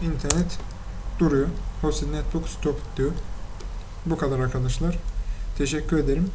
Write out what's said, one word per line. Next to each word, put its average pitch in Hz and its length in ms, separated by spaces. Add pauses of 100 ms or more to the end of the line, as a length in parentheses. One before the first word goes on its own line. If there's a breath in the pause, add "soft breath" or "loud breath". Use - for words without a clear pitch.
İnternet 165 560 (600)
duruyor. 147 300 (340)
Hosted 147 300
network 151 360
stop - 480
diyor. 135 140 (960)
Bu 165 120
kadar 135 200
arkadaşlar. 131 600 (600 loud breath)
Teşekkür 147 400
ederim. 147 360